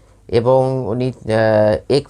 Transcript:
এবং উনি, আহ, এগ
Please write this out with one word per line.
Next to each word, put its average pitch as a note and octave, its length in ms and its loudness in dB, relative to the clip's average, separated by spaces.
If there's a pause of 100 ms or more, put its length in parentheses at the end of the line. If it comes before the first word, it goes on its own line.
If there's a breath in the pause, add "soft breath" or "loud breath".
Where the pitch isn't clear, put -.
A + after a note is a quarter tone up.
(280 soft breath)
এবং C3 600 0
উনি, B2 200 -4
আহ, A2 680 0 (100)
এগ C#3 220 -2